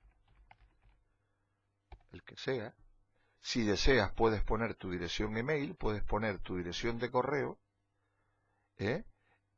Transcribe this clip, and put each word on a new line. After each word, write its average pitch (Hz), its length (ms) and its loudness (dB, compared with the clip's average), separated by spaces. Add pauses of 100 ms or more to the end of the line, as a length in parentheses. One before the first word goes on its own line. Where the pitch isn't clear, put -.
(2250)
el 87 100 -14
que - 140 -20
sea. 127 360 -4 (680)
Si - 240 -2
deseas 104 480 6
puedes 110 320 4
poner 110 320 0
tu 95 140 -8
dirección 90 460 -2
email, 147 380 -2
puedes 107 300 -2
poner 104 340 0
tu - 180 -6
dirección 92 420 -4
de 117 120 -4
correo, 127 480 0 (1200)
¿eh? 123 260 -4 (540)